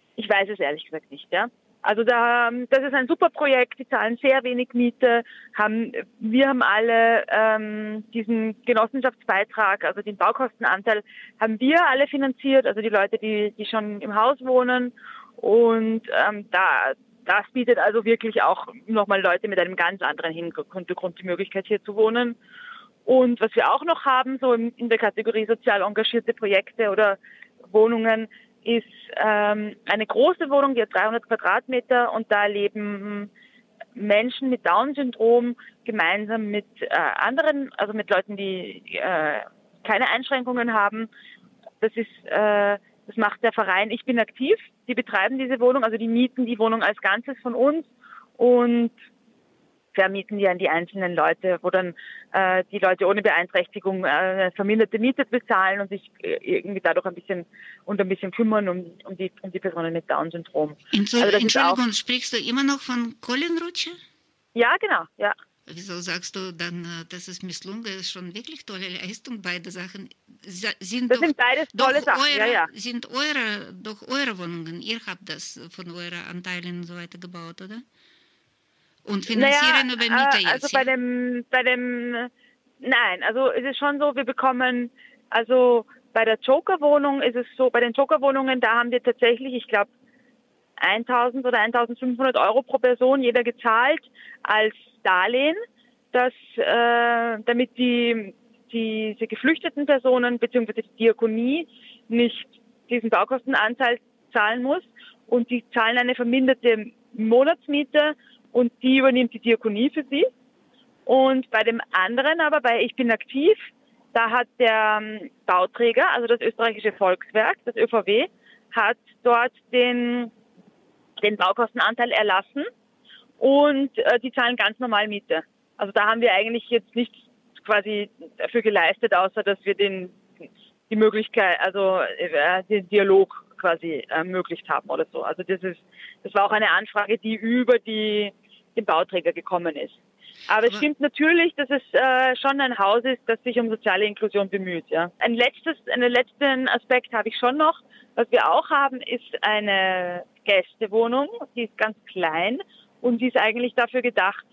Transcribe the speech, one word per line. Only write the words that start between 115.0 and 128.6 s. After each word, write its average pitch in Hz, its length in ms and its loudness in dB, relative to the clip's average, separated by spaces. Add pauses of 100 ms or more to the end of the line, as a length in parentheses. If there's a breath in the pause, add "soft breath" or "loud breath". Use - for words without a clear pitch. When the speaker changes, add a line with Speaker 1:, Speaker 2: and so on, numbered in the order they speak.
Speaker 1:
ähm, 214 300 -12 (140)
Bauträger, 233 640 2
also 233 160 -2
das 233 120 2
österreichische 220 540 -2
Volkswerk, 214 720 0
das 240 100 -6
Ö 233 120 2
V 208 180 0
W, 220 220 2 (440 soft breath)
hat 226 260 0 (260)
dort 240 280 4 (200)
den, 240 600 0 (920)
den 208 120 0
Baukostenanteil 220 760 0
erlassen 208 520 0 (760 loud breath)
und, 277 580 4
äh, 240 220 2
die 254 120 -8
zahlen 247 240 0
ganz 214 240 -2
normal 220 280 0
Miete. 202 340 -4 (360)
Also 196 140 -4
da 208 160 2
haben 226 140 2
wir 226 120 4
eigentlich 220 360 -2
jetzt - 260 -2
nichts 233 220 -4 (480)
quasi 208 440 -2 (280)
dafür - 240 -2